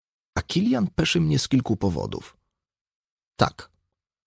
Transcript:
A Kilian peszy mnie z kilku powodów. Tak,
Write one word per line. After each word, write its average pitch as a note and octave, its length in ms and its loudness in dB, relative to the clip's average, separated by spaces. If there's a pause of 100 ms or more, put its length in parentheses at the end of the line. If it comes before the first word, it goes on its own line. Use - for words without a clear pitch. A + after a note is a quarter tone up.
(380)
A F#2 40 -2
Kilian G#3+ 460 0
peszy E3 340 0
mnie D3+ 180 2
z - 80 -2
kilku B2 300 2
powodów. C#2+ 600 -4 (1000)
Tak, - 360 -2 (560)